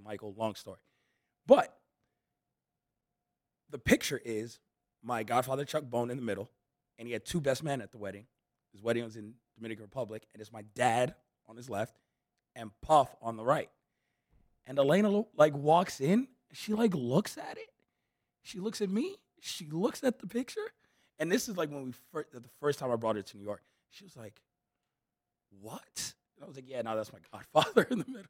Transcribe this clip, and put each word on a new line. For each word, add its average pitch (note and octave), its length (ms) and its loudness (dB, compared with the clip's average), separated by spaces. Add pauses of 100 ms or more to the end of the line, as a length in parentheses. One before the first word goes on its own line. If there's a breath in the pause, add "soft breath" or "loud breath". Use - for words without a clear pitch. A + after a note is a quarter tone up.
"Michael, G#2 320 -12
long G#2+ 200 -2
story." - 240 -16 (680)
But - 260 8 (2000)
the D3 100 -12
picture - 440 2
is A2+ 360 -6 (440)
my A2+ 200 -4
godfather, C3 420 0
Chuck D3+ 180 -4
Bone, A#2+ 260 -2
in B2 80 -6
the C3 60 -8
middle, G2+ 260 -4 (480)
and A#2 100 -14
he A#2+ 60 -6
had G#2+ 120 -6
two F3 160 -2
best C3+ 220 2
men C#3 180 -2
at G2+ 100 -14
the B2 60 -20
wedding. G2+ 280 -10 (480)
His G2+ 80 -20
wedding A#2 220 0
was A2+ 120 -12
in A2 180 -14 (220)
Dominican A2 280 -10
Republic, A2 500 -10
and G#2 80 -18
it's G#2 100 -18
my A2 120 -14 (100)
dad A#2+ 420 2 (320)
on A2 80 -20
his B2 140 -16
left G#2 260 -4 (600)
and A2+ 160 -12 (100)
Puff D3 400 6
on A2+ 160 -6
the A2 80 -10
right. C#3+ 240 2 (960)
And C#3 140 0
Elena F3+ 300 6
lo-, G3+ 260 2
like, D3+ 200 8
walks D3+ 460 4
in, G3+ 260 4 (240)
she, - 220 -6
like, G#3+ 220 4
looks C3+ 420 0
at A5 200 -12
it. A4+ 120 -16 (720)
She - 180 -12
looks G#3 220 -4
at G3+ 80 0
me. D4+ 260 0 (240)
She - 300 -12
looks F#3 340 -2
at B3+ 160 2
the G3+ 80 -12
picture. C#4 380 -6 (540)
And D#3+ 120 -2
this A#3+ 160 2
is, G3 100 -8
like, D#3+ 120 -2
when C#3+ 160 -10
we B2+ 60 -6 (200)
fir-, D3+ 220 -10
the A#2+ 80 -16 (180)
first C#3+ 200 0
time B2+ 120 -2
I A#2 40 2
brought A2+ 200 0
her G2+ 60 -4
to - 160 -16
New G2+ 60 -16
York. G2+ 180 -8 (300)
She - 120 -20
was G2+ 140 -20
like, A2 240 -20 (1200)
"What?" - 520 -12 (220)
And - 80 -20
I - 40 -18
was C#3 100 -18
like, C3 100 -16
"Yeah, C3 140 -4
no, A2 140 -2
that's A2 180 -4
my G#2 60 -20 (120)
godfather D3+ 520 4
<laughs> - 80 -4
in A#3 80 0
the D3 80 -4
middle." A#3+ 220 -14